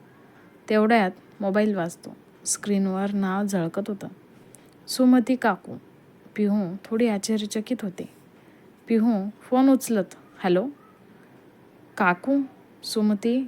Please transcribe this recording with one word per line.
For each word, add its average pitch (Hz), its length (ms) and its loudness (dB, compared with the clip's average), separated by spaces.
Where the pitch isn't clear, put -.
तेवढ्यात 214 420 4
मोबाईल 208 360 0
वाजतो. 175 400 -8
स्क्रीनवर 196 680 -2
नाव 196 320 -2
झळकत 196 440 -4
होतं, 202 200 -8
सुमती 254 480 4
काकू. - 400 -2
पिहू 202 400 -2
थोडी 226 220 0
आश्चर्यचकित 214 720 -4
होते. - 280 -10
पिहू 226 240 2
फोन 262 280 4
उचलत, 233 460 0
हॅलो? 185 240 2
काकू, 190 420 0
सुमती 226 640 0